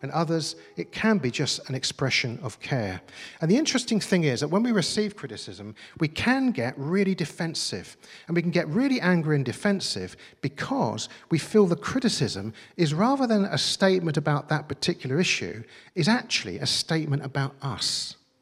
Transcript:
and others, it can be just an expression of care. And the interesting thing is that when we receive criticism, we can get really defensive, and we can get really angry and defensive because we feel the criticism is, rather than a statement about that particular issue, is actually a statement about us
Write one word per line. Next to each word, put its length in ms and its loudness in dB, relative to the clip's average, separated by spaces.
and 80 -6
others, 440 0
it 160 -8
can 240 2
be 140 0
just 400 -4
an 40 -4
expression 680 -2
of 180 -10
care. 400 -2
And 100 2
the 60 6
interesting 440 2
thing 240 2
is 160 2
that 80 -2
when 140 2
we 80 2
receive 460 0
criticism, 580 -12
we 100 2
can 420 2
get 260 0
really 380 0
defensive, 840 -6
and 100 0
we 60 2
can 80 0
get 180 2
really 320 2
angry 340 4
and 120 2
defensive 680 -2
because 680 -2
we 80 2
feel 260 6
the 100 2
criticism 760 -2
is, 160 2
rather 340 2
than 200 4
a 100 -2
statement 600 2
about 320 0
that 180 -2
particular 500 -2
issue, 440 -2
is 120 2
actually 520 0
a 80 -2
statement 580 -2
about 380 -4
us 540 -6